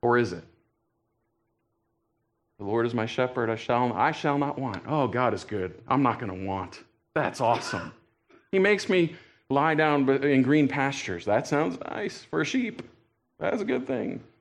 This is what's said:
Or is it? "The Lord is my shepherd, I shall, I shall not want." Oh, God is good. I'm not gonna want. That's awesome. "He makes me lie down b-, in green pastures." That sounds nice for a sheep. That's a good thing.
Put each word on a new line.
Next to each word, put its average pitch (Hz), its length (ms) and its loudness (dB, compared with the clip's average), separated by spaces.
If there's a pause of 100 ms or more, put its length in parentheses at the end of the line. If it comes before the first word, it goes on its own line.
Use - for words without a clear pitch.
Or 120 160 4
is 110 120 0
it? 85 120 -10 (2250)
"The 101 60 -8
Lord 117 200 2
is 120 80 -2
my 113 140 0
shepherd, 123 420 -2
I 113 60 -2
shall, 120 380 0
I 120 180 2
shall 151 260 -2
not 143 220 -4
want." 113 280 -6
Oh, 143 200 0
God 117 260 0
is 92 100 -6
good. 92 440 -8
I'm 135 160 2
not 117 160 0
gonna 98 160 -8
want. 95 480 -8 (320)
That's 135 260 -2
awesome. 107 500 -2 (600)
"He 196 80 2
makes 196 280 2
me 175 280 2 (340)
lie 147 240 4
down 151 320 4
b-, 135 260 2
in 135 100 6
green 143 260 6
pastures." 135 580 -2
That 107 220 2
sounds 156 300 0 (120)
nice - 340 -8
for - 180 -2
a - 40 0
sheep. 240 360 -4 (580)
That's - 220 -2
a - 40 -4
good 127 200 -2
thing. 127 360 -6 (200)